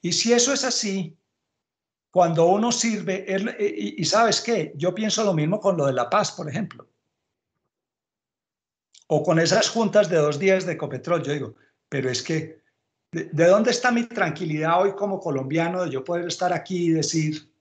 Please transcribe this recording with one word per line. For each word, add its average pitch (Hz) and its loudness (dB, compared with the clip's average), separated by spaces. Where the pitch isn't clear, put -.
Y 175 -4
si 226 2
eso 247 4
es 262 -2
así, 196 -4
cuando 165 4
uno 214 4
sirve, 196 -2
es, 190 -2
y, 202 -4
y - -2
¿sabes 214 2
qué? 196 -2
Yo 175 -2
pienso 214 -2
lo 202 2
mismo 160 0
con 190 2
lo 147 0
de 135 2
la 123 -2
paz, 196 0
por 147 -10
ejemplo. - -8
O 151 0
con 160 2
esas 165 2
juntas 208 2
de 170 0
dos 147 2
días 190 2
de 170 -6
Ecopetrol, 151 -4
yo 139 -4
digo, 123 -8
pero 127 -2
es 123 -4
que, 156 -6
¿de, 165 -6
de 160 2
dónde 220 6
está 247 0
mi 233 0
tranquilidad 160 -2
hoy 196 2
como 202 -4
colombiano 160 -2
de 151 -6
yo 131 -6
poder 175 -4
estar 180 -2
aquí 175 -4
y 165 2
decir 156 0